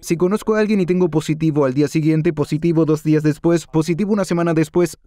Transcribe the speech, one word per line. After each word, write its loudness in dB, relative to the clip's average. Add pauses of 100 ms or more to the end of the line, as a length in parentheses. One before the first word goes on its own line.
Si -4
conozco 0
a 0
alguien 0
y 0
tengo 2
positivo 0
al 0
día 2
siguiente, 0
positivo 0
dos 0
días 2
después, 0
positivo -2
una 0
semana 0
después, 0